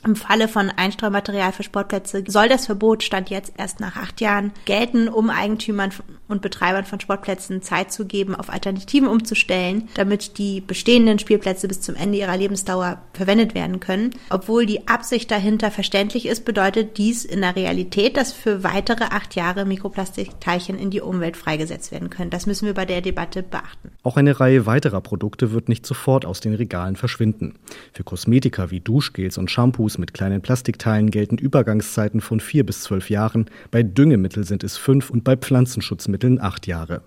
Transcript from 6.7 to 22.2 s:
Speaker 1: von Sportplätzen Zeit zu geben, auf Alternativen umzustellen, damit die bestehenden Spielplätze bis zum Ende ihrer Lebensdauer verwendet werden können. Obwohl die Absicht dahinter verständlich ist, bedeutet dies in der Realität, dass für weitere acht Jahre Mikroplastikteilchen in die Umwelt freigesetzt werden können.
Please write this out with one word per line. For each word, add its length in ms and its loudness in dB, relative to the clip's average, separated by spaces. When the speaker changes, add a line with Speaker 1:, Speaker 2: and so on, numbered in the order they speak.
Speaker 1:
von 140 -8
Sportplätzen 640 -6
Zeit 300 -4
zu 120 -6
geben, 300 -2
auf 160 -10
Alternativen 560 0
umzustellen, 880 0
damit 440 -2
die 220 -4
bestehenden 600 4
Spielplätze 480 0
bis 140 -6
zum 120 -6
Ende 240 0
ihrer 180 -2
Lebensdauer 640 -2
verwendet 420 2
werden 240 -2
können. 320 -2
Obwohl 380 2
die 220 -4
Absicht 420 0
dahinter 400 2
verständlich 560 -2
ist, 180 -2
bedeutet 540 0
dies 260 0
in 180 -2
der 120 0
Realität, 640 0
dass 160 0
für 320 -2
weitere 400 0
acht 320 -4
Jahre 300 -2
Mikroplastikteilchen 1080 -4
in 140 -4
die 100 -4
Umwelt 360 -4
freigesetzt 560 -6
werden 180 -8
können. 200 -6